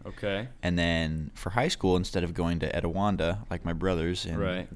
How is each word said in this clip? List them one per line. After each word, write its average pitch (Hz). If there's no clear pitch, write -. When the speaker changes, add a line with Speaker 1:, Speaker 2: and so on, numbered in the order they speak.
Speaker 1:
Okay. 104
Speaker 2:
And 87
then 80
for -
high 120
school, 92
instead 87
of 85
going 85
to 78
Etowanda, 85
like 87
my 85
brothers, 87
and, 82
Speaker 1:
Right. 92